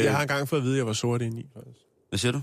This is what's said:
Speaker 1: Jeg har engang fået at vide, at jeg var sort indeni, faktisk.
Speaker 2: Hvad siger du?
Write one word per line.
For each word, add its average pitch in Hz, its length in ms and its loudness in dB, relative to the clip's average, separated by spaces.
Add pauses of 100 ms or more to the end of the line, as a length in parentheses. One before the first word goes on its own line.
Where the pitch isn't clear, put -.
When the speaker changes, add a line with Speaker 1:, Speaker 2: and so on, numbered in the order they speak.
Speaker 1:
Jeg 135 120 4
har 147 60 2
engang 139 260 0
fået 151 120 0
at 131 40 -2
vide, 131 100 2
at 135 40 0
jeg 127 80 0
var 110 60 -2
sort 120 300 0
indeni, 113 320 -6
faktisk. - 240 -20 (300)
Speaker 2:
Hvad 104 100 -2
siger 120 140 2
du? 139 100 -2